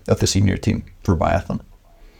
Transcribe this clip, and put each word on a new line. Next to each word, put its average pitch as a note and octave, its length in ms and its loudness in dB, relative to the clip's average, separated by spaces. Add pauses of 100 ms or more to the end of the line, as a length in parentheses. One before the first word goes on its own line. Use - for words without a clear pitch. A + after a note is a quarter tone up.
of - 140 0
the G#2 80 2
senior F#2+ 300 2
team - 260 -2 (180)
for F#2 140 2
biathlon. - 440 -2 (600)